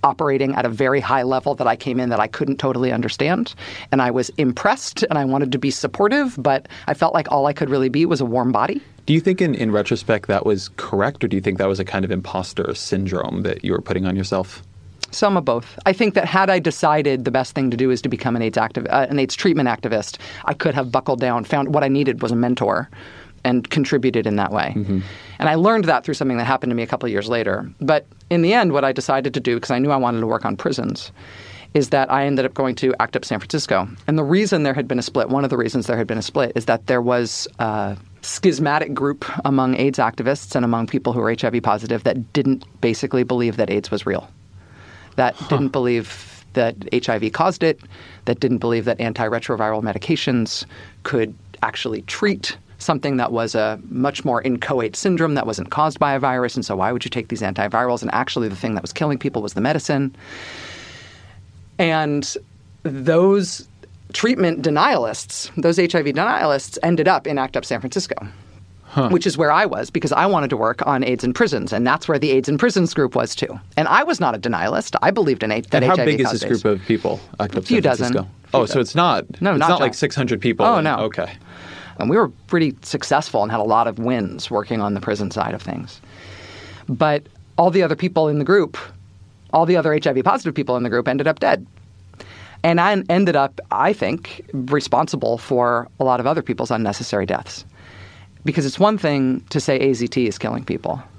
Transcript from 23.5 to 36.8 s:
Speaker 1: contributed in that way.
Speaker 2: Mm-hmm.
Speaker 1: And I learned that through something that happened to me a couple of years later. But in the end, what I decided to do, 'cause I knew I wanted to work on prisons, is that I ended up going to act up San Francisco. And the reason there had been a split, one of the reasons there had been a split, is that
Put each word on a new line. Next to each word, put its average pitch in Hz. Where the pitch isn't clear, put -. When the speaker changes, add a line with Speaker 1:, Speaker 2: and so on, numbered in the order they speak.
Speaker 1:
contributed 127
in 104
that 101
way. 104
Speaker 2:
Mm-hmm. 98
Speaker 1:
And 160
I 151
learned 208
that 139
through 151
something 131
that 117
happened 127
to 117
me 117
a 113
couple 123
of 120
years 104
later. 104
But 147
in 170
the 170
end, 214
what 139
I 135
decided 135
to 143
do, 120
'cause -
I 123
knew 139
I 143
wanted 120
to 113
work 113
on 104
prisons, -
is 143
that 135
I 139
ended 135
up 135
going 131
to 131
act 113
up -
San 110
Francisco. 101
And 156
the 151
reason 180
there 139
had 135
been 123
a 120
split, -
one 139
of 127
the -
reasons 117
there 120
had 113
been 110
a 107
split, 131
is -
that 113